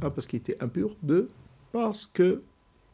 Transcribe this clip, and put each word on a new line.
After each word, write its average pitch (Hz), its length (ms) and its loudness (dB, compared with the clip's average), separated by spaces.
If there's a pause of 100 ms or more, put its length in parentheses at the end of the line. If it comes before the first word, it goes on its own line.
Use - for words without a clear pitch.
Un 147 80 -2
parce - 180 -6
qu'il 120 120 -4
était - 220 -6
impur, 180 420 -2
deux 170 260 2 (420)
parce 226 340 -2
que - 360 4 (520)